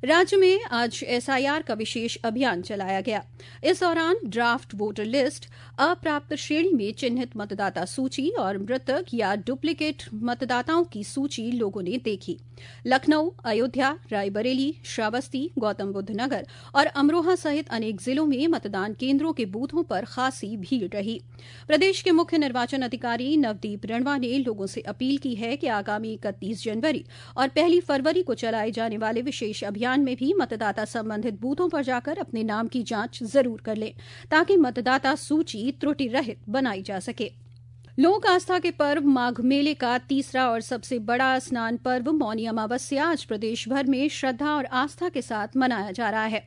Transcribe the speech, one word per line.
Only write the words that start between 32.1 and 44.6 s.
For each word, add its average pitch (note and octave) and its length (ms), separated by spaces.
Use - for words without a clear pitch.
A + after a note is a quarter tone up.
अपने B3 260
नाम A3 240
की A#3+ 160
जांच A3+ 400
जरूर A#3+ 380
कर A3 140
लें, G#3+ 180
ताकि E4+ 260
मतदाता C4 580
सूची C#4+ 560
त्रुटि C#4 360
रहित A#3 320
बनाई A3 320
जा F#3+ 180
सके। - 480
लोक F#4 280
आस्था F4+ 320
के E4+ 120
पर्व D4 360
माघ B3 340
मेले C#4 320
का B3 240
तीसरा C4 520
और A3+ 120
सबसे A#3+ 380
बड़ा B3+ 400
स्नान A#3 380
पर्व B3+ 340
मौनी A3+ 340
अमावस्या A#3 600
आज E4 180
प्रदेश A3+ 460
भर C4+ 160
में C4+ 240
श्रद्धा C4+ 400
और D4 160